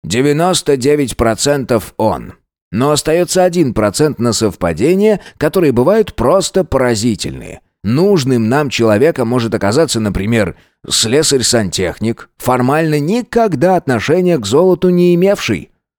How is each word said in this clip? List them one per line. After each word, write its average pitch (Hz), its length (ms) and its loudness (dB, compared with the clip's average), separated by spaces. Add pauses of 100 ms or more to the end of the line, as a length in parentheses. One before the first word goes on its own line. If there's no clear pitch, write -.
«Девяносто 147 720 0
девять 139 400 0
процентов 120 800 -2
он. 95 360 -4 (380)
Но 131 200 0
остается 175 520 0
один 170 300 0
процент 110 460 0
на 120 120 0
совпадения, 123 920 0 (160)
которые 156 340 0
бывают 175 440 2
просто 175 480 0
поразительные. 123 960 -4 (220)
Нужным 127 640 2
нам 143 200 0
человеком 117 600 2
может 117 240 0
оказаться, 117 460 0
например, 101 560 -2 (320)
слесарь-сантехник, 113 1500 -2
формально 147 640 0
никогда 190 760 0
отношения 175 600 0
к 110 80 -6
золоту 180 440 2
не 175 260 4
имевший». 175 560 -2 (280)